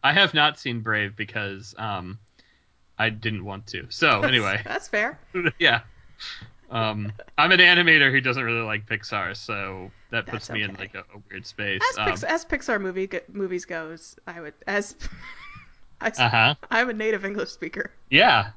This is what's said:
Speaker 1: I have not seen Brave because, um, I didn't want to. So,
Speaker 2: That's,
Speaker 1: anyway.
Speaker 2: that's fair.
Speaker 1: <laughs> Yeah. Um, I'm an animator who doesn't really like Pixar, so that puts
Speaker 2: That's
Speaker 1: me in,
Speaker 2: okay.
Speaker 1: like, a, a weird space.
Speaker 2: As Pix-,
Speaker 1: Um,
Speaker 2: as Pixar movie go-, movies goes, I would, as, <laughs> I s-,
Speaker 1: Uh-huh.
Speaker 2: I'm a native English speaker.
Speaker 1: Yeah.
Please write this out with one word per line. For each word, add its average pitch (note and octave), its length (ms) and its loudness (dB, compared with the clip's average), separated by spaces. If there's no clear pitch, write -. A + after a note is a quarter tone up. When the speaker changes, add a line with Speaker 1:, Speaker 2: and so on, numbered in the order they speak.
Speaker 1:
I C#3 120 4
have F#3+ 200 4
not D3+ 240 4
seen A#2+ 220 -4
Brave G#2+ 380 0
because, G2 600 -8
um, G2 420 -8
I A2+ 120 2
didn't G#2+ 340 -6
want G2 240 -12
to. F#2 220 -10
So, B2 320 4
Speaker 2:
That's, - 120 0
Speaker 1:
anyway. G#2 300 2
Speaker 2:
that's - 240 -8
fair. A3+ 320 -4
Speaker 1:
<laughs> F3 260 -2
Yeah. A#2 220 4
Um, G#2+ 400 -2
I'm D#3+ 140 6
an F#3 80 6
animator E3+ 520 8
who C3+ 100 2
doesn't B2+ 220 -2
really A#2 180 -2
like G#2+ 260 -4
Pixar, G2 480 -4
so F#2+ 540 -8
that A#2 160 -4
puts A2+ 200 -10
Speaker 2:
That's - 80 -8
Speaker 1:
me G#2+ 80 -2
in, G2+ 80 -6
Speaker 2:
okay. F#2+ 120 -14
Speaker 1:
like, F#2+ 120 -16
a, F#2+ 40 -12
a G2+ 300 -20
weird F#2+ 180 -16
space. G2+ 340 -4
Speaker 2:
As G#2+ 80 0
Pix-, G2 180 -2
Speaker 1:
Um, - 60 -6
Speaker 2:
as E4 160 -2
Pixar C4 360 -4
movie F#3+ 260 -6
go-, F#3 120 -6
movies F3+ 340 -6
goes, E3 500 -12
I E3+ 120 -14
would, D3+ 140 -14
as, G3+ 280 -2
<laughs> - 520 -20
I - 80 -2
s-, - 100 -12
Speaker 1:
Uh-huh. A#2+ 360 4
Speaker 2:
I'm B3 200 0
a A#3 40 -4
native G#3+ 320 -2
English G3+ 240 -6
speaker. - 420 -10
Speaker 1:
Yeah. C#3 460 6